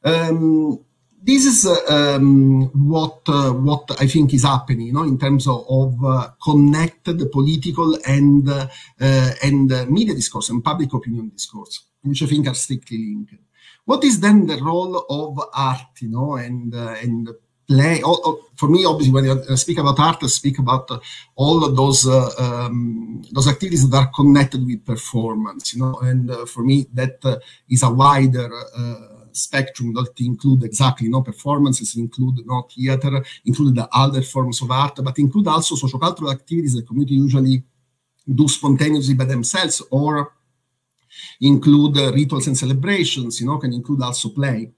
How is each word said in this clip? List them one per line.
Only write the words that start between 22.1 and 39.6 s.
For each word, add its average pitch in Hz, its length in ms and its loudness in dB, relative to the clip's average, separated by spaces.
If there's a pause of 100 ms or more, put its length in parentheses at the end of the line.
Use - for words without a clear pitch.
um, 120 920 -6
those 131 160 2
activities 147 400 0
that 131 100 2
are 135 180 2
connected 139 500 4
with 120 200 -6
performance, 113 880 -6
you 123 80 -6
know, 131 180 -4
and, 127 320 0
uh, 117 140 -10
for 120 180 -8
me, 135 300 2
that, 127 300 -4
uh, 131 140 -2 (320)
is 127 140 2
a 123 80 2
wider, 131 580 2 (260)
uh, 117 320 -10 (260)
spectrum 131 600 -4
that 120 260 -4
include 123 440 2
exactly, 127 420 -2
you 113 60 -2
know, 131 100 0
performances, 139 760 -2
include, 127 440 -4
you 104 60 -14
know, 123 300 -6
theater, 135 480 -2 (220)
include 135 300 2
the 113 180 -4
other 131 280 2
forms 127 400 -4
of 123 80 -8
art, 139 320 -2
but 131 160 -4
include 151 300 2
also 160 260 0
sociocultural 151 580 -4
activities 147 440 -2
that 117 100 -6
community 135 300 -2
usually 131 480 2 (640)
do 139 200 2
spontaneously 139 680 0
by 131 100 0
themselves, 135 640 -4